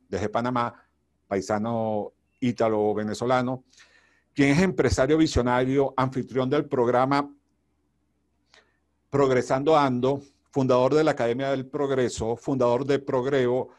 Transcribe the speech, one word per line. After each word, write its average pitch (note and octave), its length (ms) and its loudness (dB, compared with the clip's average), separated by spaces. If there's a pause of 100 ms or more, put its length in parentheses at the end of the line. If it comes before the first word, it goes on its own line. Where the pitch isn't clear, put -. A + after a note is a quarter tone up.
desde G2 180 -4
Panamá, A#2+ 460 -2 (540)
paisano G#2+ 840 -4 (280)
ítalo-venezolano, A2+ 1200 -2 (680)
quien C#3 160 2
es C#3+ 120 2
empresario D3 560 2
visionario, C3 800 0
anfitrión B2+ 540 -2
del D3 160 0
programa C3 680 0 (1800)
Progresando C3+ 680 2
Ando, C3+ 440 0 (280)
fundador C3 460 2
de D#3 80 4
la D3+ 80 2
Academia C3 400 -2
del C3+ 160 -4
Progreso, B2+ 680 -2
fundador B2 500 0
de C#3 140 0
Progrevo, C3 800 -2